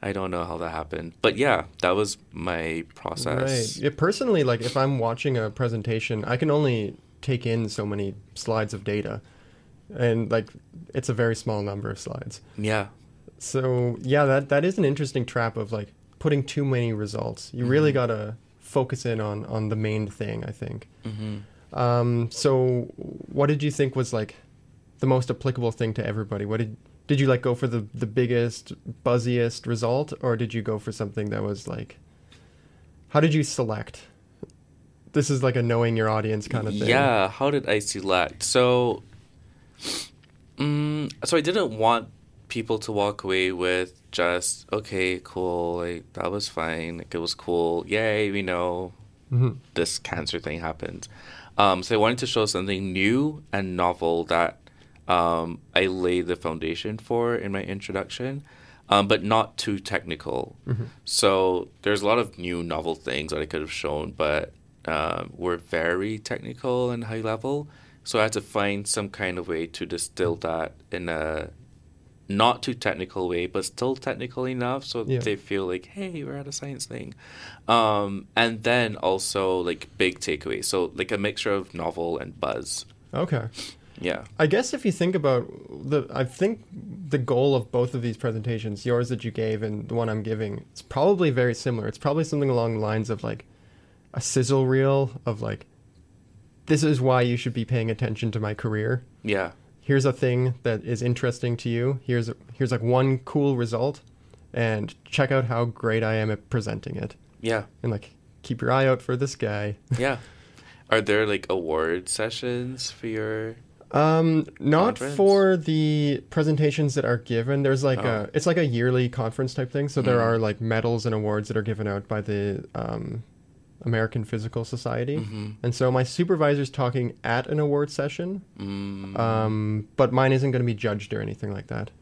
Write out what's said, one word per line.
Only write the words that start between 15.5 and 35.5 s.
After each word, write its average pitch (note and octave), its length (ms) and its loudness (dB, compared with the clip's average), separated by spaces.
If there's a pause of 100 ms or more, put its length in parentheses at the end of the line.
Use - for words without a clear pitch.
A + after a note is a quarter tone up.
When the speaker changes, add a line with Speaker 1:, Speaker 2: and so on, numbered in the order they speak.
Speaker 2:
of, A2 140 -6
like, G#2 220 -6 (260)
putting D3 240 2
too C#3+ 220 -2
many B2 280 2
results. G#2 600 -6
You B2 120 -2
really C#3+ 260 6
Speaker 1:
Mm-hmm. C3+ 40 2
Speaker 2:
gotta A2+ 400 0 (240)
focus - 460 -2
in A2+ 160 0
on, G#2 240 -4
on A2 240 -2
the A2 60 0
main G#2+ 320 0
thing, G#2+ 360 -6
I G#2+ 80 -8
think. - 360 -10 (180)
Speaker 1:
Mm-hmm. G#2+ 720 -10
Speaker 2:
Um, A#2+ 520 2
so B2+ 560 2 (100)
what - 500 -2
did C#3+ 140 2
you D3 100 0
think C#3 240 0
was, B2+ 180 0
like, A2 220 -4 (640)
the C3 80 2
most B2+ 220 4
applicable B2 420 -2
thing A2+ 240 -2
to A2 100 -4
everybody? G#2 400 -4
What G#2+ 120 -2
did, A2 200 -2 (280)
did C#3+ 140 2
you, C3+ 80 6
like, B2+ 160 4
go B2+ 100 4
for B2 140 0
the, A2+ 260 -2
the A#2 140 -4
biggest, A#2+ 680 0 (300)
buzziest A#2+ 640 2
result, A#2+ 540 0
or B2 140 2
did A2 180 -2
you A2+ 100 -2
go G#2+ 160 -2
for A2 120 -8
something G#2 380 -4
that G#2+ 140 -2
was, G#2 240 -6
like, - 320 -10 (1080)
how D3+ 100 4
did D3+ 160 4
you D#3 80 4
select? A2 580 -4 (1120)
This D3 180 2
is, C3 140 2
like, B2+ 140 2